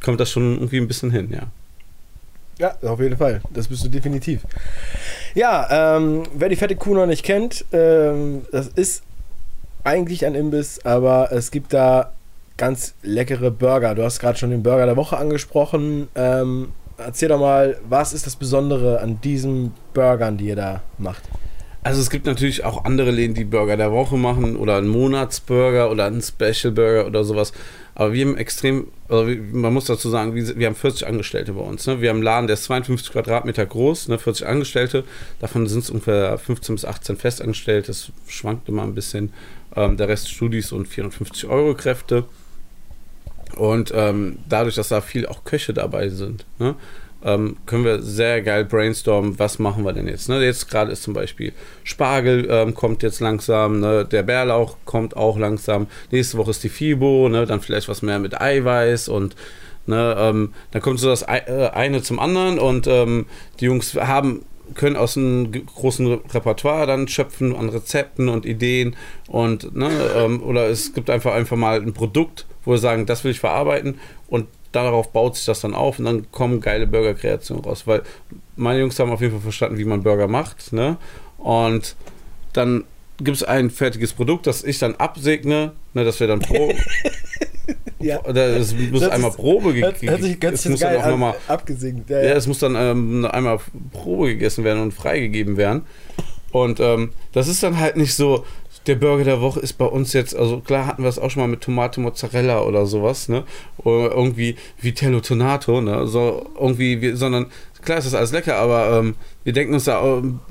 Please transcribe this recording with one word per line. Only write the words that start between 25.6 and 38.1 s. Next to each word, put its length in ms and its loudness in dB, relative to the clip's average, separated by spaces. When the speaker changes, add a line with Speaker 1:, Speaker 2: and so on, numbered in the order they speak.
Speaker 1:
oder 160 2
einen 160 -2
Special 500 0
Burger 340 4
oder 180 0
sowas. 280 0
Aber 200 2
wir 100 2
haben 140 0
extrem, 500 -2
also 180 4
wir, 80 0
man 380 0
muss 100 2
dazu 240 -2
sagen, 260 0
wir, 220 -4
wir 100 2
haben 80 0
vierzig 320 -2
Angestellte 460 -4
bei 80 -6
uns, 260 -8
ne? 140 -2
Wir 80 2
haben 80 2
einen 80 0
Laden, 220 2
der 80 2
ist 100 -4
zweiundfünfzig 480 -2
Quadratmeter 540 -2
groß, 420 0
ne? 100 0
Vierzig 280 -2
Angestellte. 580 0
Davon 260 -2
sind's 240 -2
ungefähr 480 0
fünfzehn 360 -4
bis 120 -6
achtzehn 320 -6
Festangestellte. 720 -2
Das 240 -10